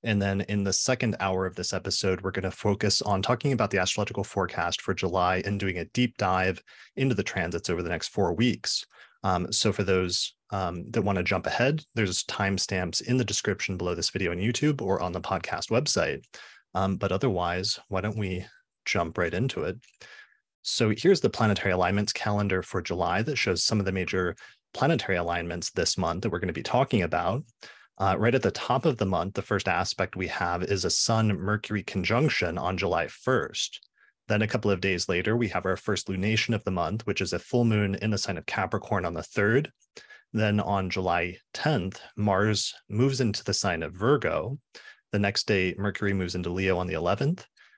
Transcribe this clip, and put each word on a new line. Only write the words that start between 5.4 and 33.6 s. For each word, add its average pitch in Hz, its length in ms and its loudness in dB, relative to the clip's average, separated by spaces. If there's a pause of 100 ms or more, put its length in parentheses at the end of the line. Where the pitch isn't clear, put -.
and 101 120 -2
doing 95 200 -2
a 85 80 -4
deep 123 320 0
dive 92 440 2 (360)
into 110 180 2
the 95 80 2
transits 85 460 -4
over 87 120 0
the 85 60 -4
next 82 220 -4
four 87 240 2
weeks. - 520 0 (380)
Um, 92 300 0
so - 180 2
for 101 120 -2
those, 92 520 0 (140)
um, 90 420 -4
that 110 120 2
wanna 95 200 2
jump 92 240 0
ahead, 147 380 0 (100)
there's 101 300 0
timestamps 95 760 -2
in 123 140 0
the 127 80 2
description 98 540 -2
below 90 180 -2
this 82 140 -2
video 87 220 -2
on 85 80 -4
YouTube 131 420 0
or 98 200 0
on 90 120 -2
the 90 80 -4
podcast - 480 -4
website. 87 560 0 (500)
Um, 95 220 2
but 95 160 0
otherwise, 90 720 0
why 95 140 -2
don't 110 160 -4
we 92 280 -2 (380)
jump 82 340 -2
right 87 160 0
into 127 300 -2
it? 95 140 -4 (840)
So - 260 2
here's 170 320 4
the 120 80 4
planetary 104 420 2
alignments 95 400 2
calendar 104 500 0
for 95 200 -4
July 87 400 0
that 131 160 -4
shows 87 260 0
some 107 160 2
of 95 60 0
the 95 80 0
major 92 420 0 (380)
planetary 131 420 2
alignments 85 540 -2
this - 280 0
month 85 260 0
that 113 60 -2
we're 87 100 -2
gonna 87 120 -2
be 73 100 -6
talking 123 420 2
about. 87 420 0 (540)
Uh, 95 180 4
right 117 160 4
at 127 80 4
the 98 80 2
top - 360 0
of 135 120 2
the 101 80 0
month, 92 300 0
the - 80 -2
first 98 240 0
aspect 90 480 0
we 90 100 -4
have 87 380 -2
is 92 200 -2
a 87 60 0
Sun-Mercury 104 920 2
conjunction 92 760 0
on 92 180 -2
July 85 320 0
first. - 800 -4 (400)